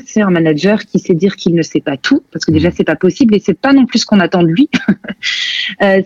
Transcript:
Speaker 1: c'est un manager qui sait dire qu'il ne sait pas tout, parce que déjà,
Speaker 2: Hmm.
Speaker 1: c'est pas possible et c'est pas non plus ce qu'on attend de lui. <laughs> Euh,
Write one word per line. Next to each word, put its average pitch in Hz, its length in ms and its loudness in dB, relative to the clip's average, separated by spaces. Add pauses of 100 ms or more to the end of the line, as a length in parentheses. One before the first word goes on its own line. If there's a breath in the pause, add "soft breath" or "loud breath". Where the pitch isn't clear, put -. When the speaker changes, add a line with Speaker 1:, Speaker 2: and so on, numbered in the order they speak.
Speaker 1:
c'est - 180 -2
un 196 80 0
manager 165 500 0
qui - 180 -4
sait 180 160 0
dire 190 220 0
qu'il 170 180 -2
ne 165 80 0
sait 156 180 -4
pas 139 160 -6
tout, - 360 0
parce - 120 -10
que - 60 -2
déjà, 160 200 2
Speaker 2:
Hmm. - 60 -10
Speaker 1:
c'est 196 80 0
pas 156 120 -2
possible 208 400 2
et - 80 2
c'est 185 100 0
pas 269 180 0
non 269 140 4
plus 233 140 -2
ce - 60 -6
qu'on 208 120 2
attend 175 240 0
de 170 60 2
lui. 175 260 2
<laughs> - 60 -2 (1040 loud breath)
Euh, 196 240 2